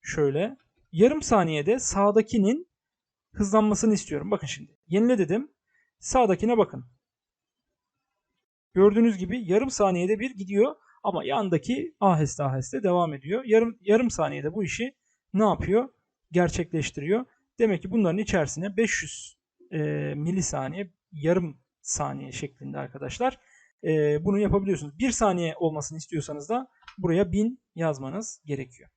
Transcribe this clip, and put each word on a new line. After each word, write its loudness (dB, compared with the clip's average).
Şöyle. -2
Yarım 4
saniyede 2
sağdakinin 2
hızlanmasını 2
istiyorum. -4
Bakın -2
şimdi. -12
Yenile 4
dedim. -2
Sağdakine 2
bakın. 0
Gördüğünüz 6
gibi -4
yarım 2
saniyede 0
bir -6
gidiyor 0
ama -2
yandaki -2
aheste 2
aheste -4
devam 2
ediyor. -6
Yarım, 2
yarım 2
saniyede -4
bu -4
işi -6
ne 2
yapıyor? 0
Gerçekleştiriyor. -2
Demek 2
ki -10
bunların 2
içerisine -2
beş 0
yüz, -14
e, -4
milisaniye, -4
yarım 0
saniye -6
şeklinde -10
arkadaşlar, -6
e, 2
bunu 2
yapabiliyorsunuz. 0
Bir 0
saniye 0
olmasını -4
istiyorsanız -8
da -4
buraya 0
bin 0
yazmanız -6
gerekiyor. -10